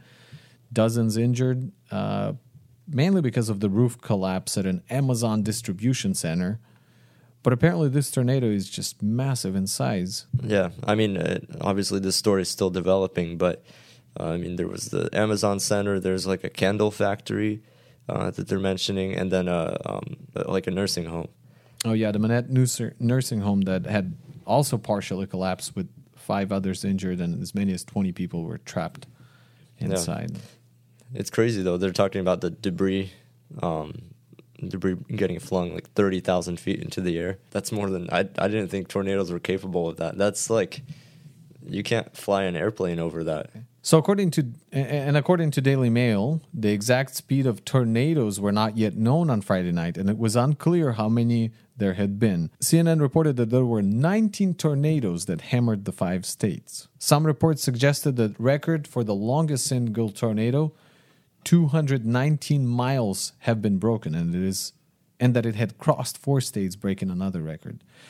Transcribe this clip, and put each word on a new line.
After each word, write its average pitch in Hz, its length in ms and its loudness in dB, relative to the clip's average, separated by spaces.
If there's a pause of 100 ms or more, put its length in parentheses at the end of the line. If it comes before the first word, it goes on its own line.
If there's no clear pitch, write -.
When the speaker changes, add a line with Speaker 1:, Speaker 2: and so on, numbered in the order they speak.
(720)
Speaker 1:
dozens 113 460 2
injured, 127 540 0 (180)
uh, 101 440 -2 (540)
mainly 170 320 2
because 117 300 0
of 98 120 -4
the 104 80 2
roof 117 300 2
collapse 95 560 -2
at 95 120 0
an 92 240 -2
Amazon 120 500 0
distribution 104 720 -2
center. 90 460 -2 (840)
But 120 100 2
apparently 165 380 4
this 139 220 0
tornado 127 340 2
is 101 240 0
just - 320 -8
massive 117 540 0
in 95 100 0
size. 101 640 -2 (160)
Speaker 2:
Yeah, 98 260 2 (140)
I 104 100 2
mean, 107 240 2
uh, 85 220 -2 (220)
obviously 98 380 0
this 95 160 0
story 98 280 2
is 90 60 -6
still 98 200 0
developing, 90 680 0
but, 90 240 0 (560)
uh, - 60 -6
I 82 120 -2
mean, 87 200 -6
there 90 100 -2
was - 220 -10
the 82 240 -2
Amazon 104 460 2
Center, 101 400 0
there's, 92 280 -2
like, 95 160 -2
a 95 60 -4
candle 104 420 2
factory, 104 720 -2 (440)
uh, - 220 -2
that - 180 -6
they're 98 120 -2
mentioning, 95 560 -2
and 92 160 -2
then, 92 160 2
uh, 85 360 -2
um, - 340 -8 (180)
uh, - 120 -4
like, 92 200 -2
a 95 40 -2
nursing 92 340 -2
home. 82 240 -6 (560)
Speaker 1:
Oh, 113 80 2
yeah, 110 180 2
the 104 80 0
Manette 120 300 0
Nus-, 123 500 0
nursing 120 420 0
home 101 200 2
that 92 260 0
had 95 280 0 (300)
also 127 320 2
partially 98 480 -4
collapsed 92 500 -4
with 92 140 -6 (260)
five 101 360 -2
others 95 340 -2
injured, 92 340 -2
and 85 220 -2
as 87 140 -10
many 98 180 0
as 90 100 -6
twenty 95 280 -2
people 85 320 -6
were 82 160 -8
trapped - 480 -8 (720)
Speaker 2:
Yeah. - 80 -4
Speaker 1:
inside. 82 500 -4 (760)
Speaker 2:
It's - 160 -6
crazy, 113 320 2
though. 90 160 0
They're 92 140 0
talking 98 300 0
about 90 200 0
the 90 80 -2
debris, 95 640 -2 (480)
um, 80 400 -4 (640)
debris 92 280 -2 (140)
getting 90 300 -2
flung, 87 360 -2
like, - 160 -12
thirty 95 300 2
thousand 87 380 0
feet - 200 -4
into - 220 -8
the 87 180 0
air. 92 180 -4 (140)
That's 101 200 -4
more 101 180 -2
than, 87 200 -4
I, - 120 2 (180)
I 98 80 2
didn't 104 220 -2
think 95 180 -4
tornadoes 98 440 0
were 87 80 -4
capable 90 480 -2
of 80 100 -6
that. 82 200 -4
That's, 101 320 0
like, 110 320 0 (880)
you 98 160 -4
can't - 340 -2
fly 98 260 0
an 90 120 -2
airplane 87 440 -2
over 82 260 -4
that. 80 260 -4 (320)
Speaker 1:
So 160 160 6
according 196 320 2
to, 135 200 0 (220)
a-, 139 40 -4
and 139 380 0
according 160 360 4
to 143 100 0
Daily 131 300 4
Mail, 120 500 2 (100)
the 107 200 0
exact 123 440 0
speed 135 300 0
of 117 180 0
tornadoes 120 760 2
were 101 120 0
not 107 240 2
yet 110 200 2
known 143 340 2
on 110 120 2
Friday 92 300 0
night, 85 260 0
and 98 120 0
it 107 80 0
was 110 180 2
unclear 147 580 2
how 107 140 0
many 117 440 2 (260)
there 101 160 2
had 101 260 -2
been. 90 300 2 (120)
C - 180 4
N 170 80 4
N 165 120 4
reported 147 360 4
that 117 160 0
there 127 140 4
were 113 160 2
nineteen 180 760 2
tornadoes 139 680 0
that 82 160 -2
hammered 113 440 0
the 92 60 -4
five 92 340 -2
states. - 640 -6 (100)
Some 151 300 4
reports 156 340 2
suggested 139 540 2
that 110 240 0
record 147 480 0
for 120 160 -2
the 107 100 0
longest 131 540 0
single 117 420 0
tornado, 120 640 0 (680)
two 170 240 6
hundred 135 380 0
nineteen 139 600 2
miles, 120 760 0
have 113 220 0
been 101 160 2
broken, 107 380 -2
and 85 180 0
it 90 80 -2
is, 95 300 -4 (480)
and 123 160 4
that 117 100 2
it 113 100 -2
had 107 220 -2
crossed - 400 -2
four 139 240 0
states, 95 340 -4
breaking 95 360 -2
another 92 300 -2
record. - 420 -10 (260)